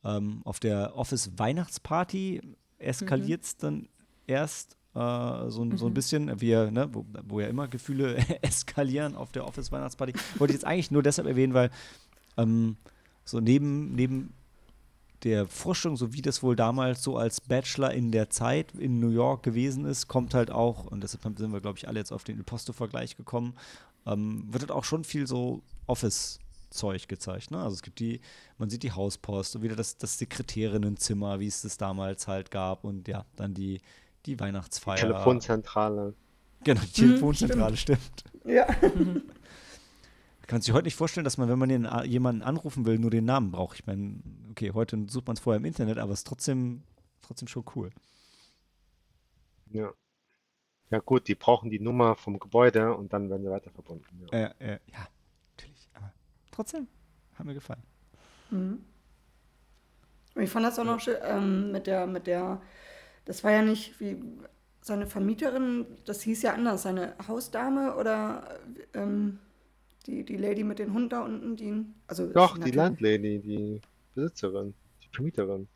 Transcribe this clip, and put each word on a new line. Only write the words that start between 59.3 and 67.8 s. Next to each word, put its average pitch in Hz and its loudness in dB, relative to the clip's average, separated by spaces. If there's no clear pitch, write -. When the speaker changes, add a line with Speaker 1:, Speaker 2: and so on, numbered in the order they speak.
Speaker 4:
Und 233 0
ich 190 0
fand 226 0
das 240 0
auch 226 0
Speaker 1:
Ja. 233 2
Speaker 4:
noch 226 -2
schön, 240 0
ähm, 196 0
mit 196 -4
der, 185 0
mit 180 -6
der, 180 -2
das - -10
war 208 6
ja 214 8
nicht 214 0
wie 196 -6
seine 202 -4
Vermieterin, 240 0
das 208 -8
hieß 220 -2
ja 220 2
anders, 220 0
seine 185 -2
Hausdame 254 -2